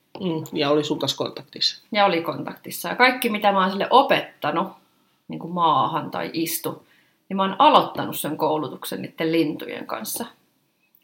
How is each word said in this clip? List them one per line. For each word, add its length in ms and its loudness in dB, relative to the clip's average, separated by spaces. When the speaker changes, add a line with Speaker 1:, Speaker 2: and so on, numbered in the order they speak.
Speaker 1:
Mm, 240 -2
ja 120 2
oli 140 4
sun 140 -2
kanssa 260 -2
kontaktissa. 580 -4
Speaker 2:
Ja 120 4
oli 180 2
kontaktissa. 680 -8
Ja 80 -4
kaikki, 340 4
mitä 220 4
mä 80 2
oon 100 2
sille 200 -2
opettanut, 800 2
niin 100 -10
kuin 140 -10
maahan 580 2
tai 220 -6
istu, 540 -6
niin 80 -4
mä 60 0
oon 160 -2
aloittanut 600 4
sen 180 -6
koulutuksen 680 -4
niitten 300 -4
lintujen 540 -2
kanssa. 400 -8